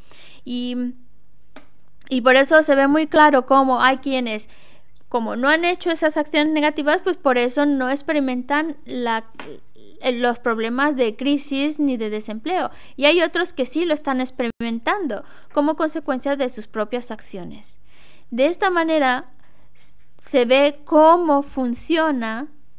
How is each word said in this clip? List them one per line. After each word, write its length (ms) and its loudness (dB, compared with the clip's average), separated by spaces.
Y, 500 -4
y 120 0
por 140 6
eso 300 6
se 100 4
ve 140 6
muy 180 4
claro 400 6
cómo 340 4
hay 180 4
quienes, 500 -4
como 280 -2
no 120 0
han 160 4
hecho 280 0
esas 240 0
acciones 360 2
negativas, 500 2
pues 140 0
por 220 2
eso 260 2
no 260 2
experimentan 880 -2
la, 380 -4
eh, 240 -14
los 280 0
problemas 560 0
de 180 0
crisis 640 0
ni 180 2
de 140 -4
desempleo. 600 -4
Y 80 2
hay 180 6
otros 300 -2
que 140 -2
sí 180 -2
lo 100 0
están 260 -2
experimentando 1000 -4
como 240 2
consecuencia 580 -2
de 140 0
sus 180 -10
propias 460 -6
acciones. 640 -12
De 140 4
esta 220 0
manera 580 2
s-, 180 -14
se 260 2
ve 400 4
cómo 580 6
funciona 1080 -2